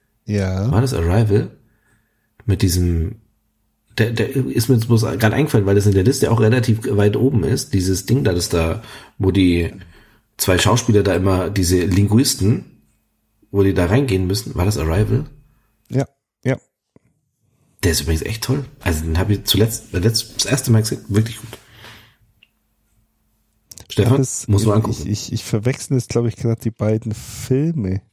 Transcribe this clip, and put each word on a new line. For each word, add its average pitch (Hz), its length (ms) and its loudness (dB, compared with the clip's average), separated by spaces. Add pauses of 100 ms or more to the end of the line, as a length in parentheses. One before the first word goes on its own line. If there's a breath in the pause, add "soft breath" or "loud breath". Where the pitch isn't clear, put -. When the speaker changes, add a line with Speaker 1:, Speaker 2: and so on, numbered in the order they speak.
(260 soft breath)
Speaker 1:
Ja. 98 460 -2
Speaker 2:
War 107 100 2
das 135 120 0
Arrival? 101 580 2 (920)
Mit 95 160 2
diesem, 87 540 0 (840)
der, 117 140 0
der 113 240 -4
ist 127 320 -2
mir 131 80 6
jetzt 113 120 0
bloß 113 160 4
gerade 107 320 0
eingefallen, 123 300 0
weil 98 100 2
das 101 100 2
in 104 80 4
der 95 100 4
Liste 131 280 2
auch 113 100 2
relativ 113 380 2 (180)
weit 104 180 4
oben 123 300 2
ist. - 280 -2
Dieses 95 320 0
Ding 131 200 0
da, 95 80 2
das 87 160 -2
da, 82 320 -2 (360 loud breath)
wo 95 140 0
die 87 400 2 (640 loud breath)
zwei 90 220 0
Schauspieler 104 460 2
da 95 120 0
immer, 92 340 0
diese 90 360 0
Linguisten, 104 960 0 (680)
wo 98 140 0
die 98 100 2
da 90 120 0
reingehen 98 420 2
müssen. - 280 -4
War 82 100 0
das 107 120 0
Arrival? 104 480 0 (640)
Speaker 1:
Ja, 131 160 -2 (380)
ja. 131 140 -2 (1300)
Speaker 2:
Der 85 80 2
ist 76 100 -2
übrigens 78 220 -2
echt - 200 -8
toll. 139 220 -4 (160)
Also 80 240 -4
den 80 120 0
hab 104 120 0
ich 101 160 0
zuletzt, - 480 0
letzt-, 104 420 -2
das - 100 -4
erste 135 260 0
Mal 110 100 6
gesehen, - 260 -6
wirklich 110 320 0
gut. - 180 -18 (2250 loud breath)
Stefan, - 240 2
Speaker 1:
Ja, 139 40 2
das, - 300 -4
Speaker 2:
muss 104 180 2
man 107 140 2
Speaker 1:
ich, 107 60 0
Speaker 2:
angucken. 107 240 -6
Speaker 1:
ich, - 240 -6
ich 110 100 -4
verwechsel 123 540 -4
jetzt, 120 120 -4
glaub 120 160 -2
ich, 113 100 -4
grad 117 300 -4
die 113 60 -4
beiden 110 420 -2
Filme. 127 880 -4 (120)